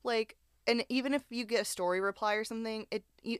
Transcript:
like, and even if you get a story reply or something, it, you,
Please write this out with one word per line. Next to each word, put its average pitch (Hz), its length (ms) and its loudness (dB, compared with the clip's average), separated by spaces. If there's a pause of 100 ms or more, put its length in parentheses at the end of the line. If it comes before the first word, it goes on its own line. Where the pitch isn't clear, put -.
like, 226 320 0 (300)
and 233 240 4
even 262 240 2
if 285 160 2
you 233 160 -4
get 214 160 0
a 214 40 0
story 180 360 0
reply 202 320 0
or 214 100 0
something, 220 460 -6
it, 214 140 -4 (180)
you, 226 180 -4